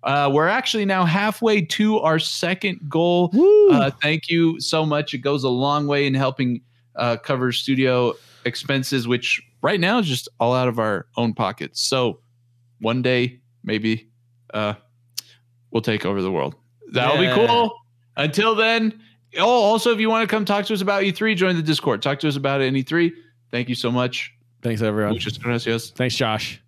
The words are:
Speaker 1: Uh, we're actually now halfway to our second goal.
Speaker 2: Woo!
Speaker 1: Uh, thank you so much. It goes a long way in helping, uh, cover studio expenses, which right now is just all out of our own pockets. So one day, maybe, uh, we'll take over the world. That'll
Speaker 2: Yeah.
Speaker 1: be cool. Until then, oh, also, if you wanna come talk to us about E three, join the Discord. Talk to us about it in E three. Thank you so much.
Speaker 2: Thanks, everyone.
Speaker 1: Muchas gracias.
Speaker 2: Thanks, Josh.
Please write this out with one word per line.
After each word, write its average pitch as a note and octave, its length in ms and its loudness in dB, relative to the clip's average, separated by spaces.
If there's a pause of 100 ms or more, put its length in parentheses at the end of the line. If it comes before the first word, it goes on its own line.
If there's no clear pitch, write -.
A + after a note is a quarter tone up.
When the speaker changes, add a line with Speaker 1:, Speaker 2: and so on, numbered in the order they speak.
Speaker 1:
Uh, C#3+ 280 2
we're D3+ 160 4
actually G#3+ 380 0
now F#3+ 200 2
halfway G#3 560 2
to G#3+ 380 0
our D#3+ 200 2
second F#3 600 -4 (100)
goal. F3 440 2
Speaker 2:
Woo! G4+ 380 6
Speaker 1:
Uh, C#3 180 4 (120)
thank D3+ 280 -2
you E3 320 2
so D#3+ 240 0
much. D3+ 280 -2
It C#3+ 40 -6
goes C#3 260 -2
a C3+ 60 0
long C#3+ 380 0
way C#3+ 200 0
in C3+ 60 0
helping, C3 480 -2 (340)
uh, A#2+ 220 -2
cover B2+ 340 -2
studio B2+ 640 0 (320)
expenses, C3 600 -4
which - 340 -2 (200)
right F#3+ 180 0
now G3 200 2
is G#3 80 0
just B2+ 200 -4 (120)
all A#2 140 2
out B2+ 160 2
of A#2 100 -4
our G#2+ 280 -2 (100)
own A#2+ 160 0
pockets. F#2+ 480 -6
So B2 380 0 (600)
one A#2+ 220 -2
day, B2 380 0 (240)
maybe, A2 440 -2 (460)
uh, G#2 200 -4 (1000)
we'll A2+ 100 0
take A2 240 -2
over G2 160 -2
the F#2 100 -2
world. C#2+ 240 -4 (380)
That'll C3 280 2
Speaker 2:
Yeah. - 140 2
Speaker 1:
be A#3 120 4
cool. A#3 260 2 (420)
Until G3 400 0
then, A3 460 0 (360)
oh, E3+ 80 0
also, A3+ 480 4
if G#3 60 -2
you A3 100 2
wanna A3+ 180 0
come G#3+ 180 -2
talk G3+ 200 0
to A3 80 -2
us G3 80 -2
about G3 220 0
E G3 80 0
three, A3 240 0
join F#3 200 2
the E3 60 0
Discord. C#3+ 400 -2
Talk C#3+ 180 -2
to D#3 100 -2
us C#3 80 -2
about C#3 240 -2
it C3+ 40 2
in C3 120 0
E C3 60 -2
three. E3+ 280 0 (400)
Thank B2 180 -4
you B2 60 -4
so A#2+ 160 -4
much. B2 420 -4 (320)
Speaker 2:
Thanks, A2+ 180 -2
everyone. G#2+ 320 0
Speaker 1:
Muchas G#2 240 -6
gracias. A#2 540 -4
Speaker 2:
Thanks, B2+ 240 -2
Josh. A2 520 -4